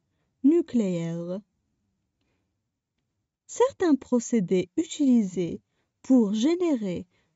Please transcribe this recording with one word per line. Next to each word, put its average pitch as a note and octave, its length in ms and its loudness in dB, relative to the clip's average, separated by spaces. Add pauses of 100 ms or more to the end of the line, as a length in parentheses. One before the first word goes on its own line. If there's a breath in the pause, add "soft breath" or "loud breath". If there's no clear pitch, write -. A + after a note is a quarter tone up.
(440)
nucléaire. F#3 960 0 (2000)
Certains F#4+ 480 0
procédés F#3+ 840 -2
utilisés G#3+ 840 0 (420)
pour A3 320 4
générer A#3+ 720 -2 (280)